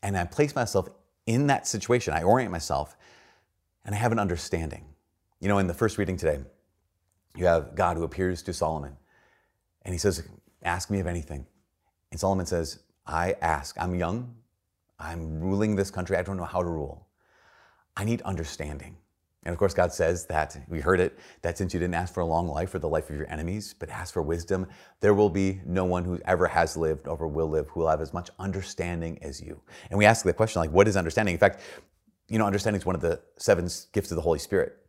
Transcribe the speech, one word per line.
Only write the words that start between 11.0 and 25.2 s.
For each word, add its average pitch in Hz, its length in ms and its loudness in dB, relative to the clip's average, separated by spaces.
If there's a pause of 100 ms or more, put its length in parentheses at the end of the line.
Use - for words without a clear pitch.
of 85 60 -2
anything." 78 400 -8 (640)
And - 100 -10
Solomon 95 260 2
says, 85 340 -4 (260)
"I 85 340 0
ask. 78 400 -2
I'm 90 140 -2
young. 110 400 -2 (640)
I'm 80 420 -8
ruling 101 360 0
this 98 140 0
country. 92 260 -2
I 90 60 0
don't 98 140 -6
know 90 80 -6
how 90 180 -2
to 87 60 -2
rule. 76 400 -8 (880)
I 101 80 -4
need 117 180 0
understanding." 80 760 -8 (460)
And 87 100 -4
of 85 40 -8
course, 98 140 2
God 90 220 2
says 87 320 0
that, 76 320 -2 (100)
we 82 120 -6
heard 87 200 4
it, - 180 0 (240)
that 85 140 -4
since 90 160 -4
you 90 80 -2
didn't 87 140 -2
ask 87 180 -4
for 92 80 -6
a 85 60 0
long 82 220 0
life 80 260 -4
or 90 60 -4
the 78 80 -2
life 78 200 0
of 73 80 -8
your 73 160 -8
enemies, 87 400 -6
but - 160 -14
ask - 240 -10
for 87 80 -2
wisdom, 85 460 -2 (340)
there 104 140 6
will 104 160 6